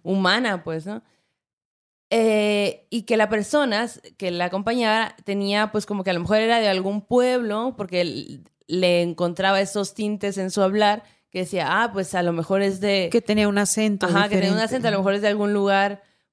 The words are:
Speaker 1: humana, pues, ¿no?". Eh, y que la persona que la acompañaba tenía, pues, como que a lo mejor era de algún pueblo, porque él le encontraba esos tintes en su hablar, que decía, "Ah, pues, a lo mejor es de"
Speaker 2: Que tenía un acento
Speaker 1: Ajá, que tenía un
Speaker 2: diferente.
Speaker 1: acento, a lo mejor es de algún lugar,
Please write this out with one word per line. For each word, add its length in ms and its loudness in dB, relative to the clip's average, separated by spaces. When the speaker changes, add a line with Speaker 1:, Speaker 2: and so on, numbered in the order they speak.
Speaker 1:
humana, 600 0
pues, 220 -6
¿no?". 180 -12
Eh, 800 2
y 120 -4
que 140 0
la 120 2
persona 600 0
que 140 -4
la 140 -2
acompañaba 800 0
tenía, 480 -2
pues, 140 -2
como 180 -4
que 80 0
a 20 0
lo 60 -2
mejor 180 0
era 220 2
de 80 2
algún 340 -2
pueblo, 760 0
porque 240 -2
él 420 -8
le 340 2
encontraba 600 0
esos 320 -4
tintes 440 -4
en 140 -4
su 100 0
hablar, 420 2
que 100 -8
decía, 440 -2
"Ah, 80 -2
pues, 240 -4
a 80 0
lo 80 0
mejor 300 -2
es 180 -2
de" 320 0
Speaker 2:
Que 100 2
tenía 260 2
un 100 0
acento 480 0
Speaker 1:
Ajá, 240 2
que 60 0
tenía 160 2
un 60 2
Speaker 2:
diferente. 60 0
Speaker 1:
acento, 240 -2
a 40 2
lo 60 0
mejor 180 2
es 60 -4
de 60 0
algún 260 0
lugar, 480 2